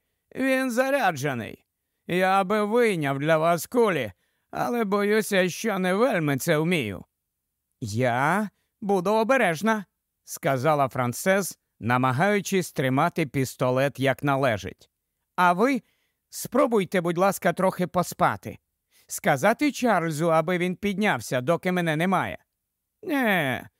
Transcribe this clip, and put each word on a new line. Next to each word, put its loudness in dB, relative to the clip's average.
він -2
заряджений. -2
Я 2
би 0
вийняв 0
для 2
вас 0
кулі, 0
але -2
боюся, 0
що -4
не 0
вельми 0
це 0
вмію». -2
«Я 0
буду 0
обережна», 0
сказала 0
Франсес, -2
намагаючись 0
тримати 0
пістолет -2
як 0
належить. -2
«А 4
ви 0
спробуйте, 0
будь -2
ласка, 2
трохи 0
поспати. -2
Сказати 2
Чарльзу, 0
аби 2
він -2
піднявся, -2
доки 0
мене 0
немає?» -2
«Ні, 0